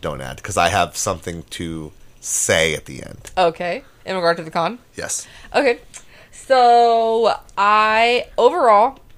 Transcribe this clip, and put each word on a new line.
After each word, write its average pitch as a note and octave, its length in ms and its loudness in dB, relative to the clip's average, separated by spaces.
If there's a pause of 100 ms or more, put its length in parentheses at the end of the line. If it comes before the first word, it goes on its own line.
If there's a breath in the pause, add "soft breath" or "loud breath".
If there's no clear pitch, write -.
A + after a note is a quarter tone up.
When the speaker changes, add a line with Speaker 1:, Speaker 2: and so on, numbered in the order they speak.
Speaker 1:
don't C#2+ 180 -8
add, C2 220 -12
'cause - 160 -6
I E2+ 100 2
have F2 260 -2
something E2+ 560 -8
to D#2+ 400 -12 (300)
say E2 540 0
at C#2+ 100 -10
the C2 180 -14
end. - 360 -20
Speaker 2:
Okay. F3 440 -2 (220)
In F#3+ 100 -8
regard E3+ 220 0
to F3 60 -12
the D#3+ 80 -14
con? F3 280 -6 (160)
Speaker 1:
Yes. - 320 -10 (280 soft breath)
Speaker 2:
Okay. B3 240 0 (540 soft breath)
So A#3 1000 2 (220)
I, G#3+ 720 2 (100)
overall, A#3 640 4 (200)